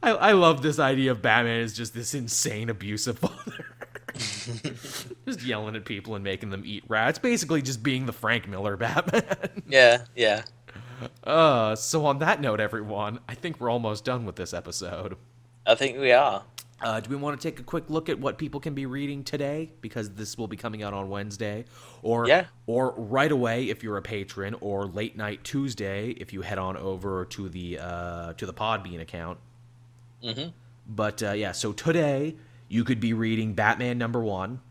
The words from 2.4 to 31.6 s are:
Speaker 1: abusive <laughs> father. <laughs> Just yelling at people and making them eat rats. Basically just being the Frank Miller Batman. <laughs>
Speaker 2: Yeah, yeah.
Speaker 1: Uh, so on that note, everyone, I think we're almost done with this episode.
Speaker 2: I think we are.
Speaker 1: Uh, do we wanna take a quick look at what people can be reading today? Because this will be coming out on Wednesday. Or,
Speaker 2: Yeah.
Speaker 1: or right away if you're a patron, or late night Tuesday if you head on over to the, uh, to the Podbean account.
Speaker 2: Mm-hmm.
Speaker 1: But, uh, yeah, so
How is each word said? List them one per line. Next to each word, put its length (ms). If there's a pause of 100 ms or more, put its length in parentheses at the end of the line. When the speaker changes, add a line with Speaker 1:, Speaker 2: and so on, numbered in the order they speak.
Speaker 1:
abusive 500
<laughs> 0
father. 460 (480)
<laughs> 1120
Just 180
yelling 320
at 100
people 300
and 80
making 260
them 160
eat 220
rats. 320
Basically 420
just 220
being 220
the 80
Frank 340
Miller 300
Batman. 460 (260)
<laughs> 180
Speaker 2:
Yeah, 360 (120)
yeah. 280 (800)
Speaker 1:
Uh, 520
so 300
on 140
that 220
note, 180
everyone, 680
I 80
think 240
we're 100
almost 360
done 200
with 100
this 180
episode. 640 (480)
Speaker 2:
I 100
think 220
we 140
are. 320 (380)
Speaker 1:
Uh, 180
do 120
we 40
wanna 220
take 220
a 40
quick 260
look 200
at 100
what 180
people 220
can 140
be 140
reading 360
today? 480 (100)
Because 300
this 260
will 100
be 100
coming 260
out 100
on 160
Wednesday. 540 (380)
Or, 260
Speaker 2:
Yeah. 180 (200)
Speaker 1:
or 320
right 340
away 380
if 140
you're 140
a 40
patron, 600
or 260
late 280
night 280
Tuesday 680
if 220
you 80
head 160
on 180
over 500
to 240
the, 300
uh, 540
to 120
the 80
Podbean 460
account. 380 (840)
Speaker 2:
Mm-hmm. 260 (380)
Speaker 1:
But, 360
uh, 100
yeah, 200
so 180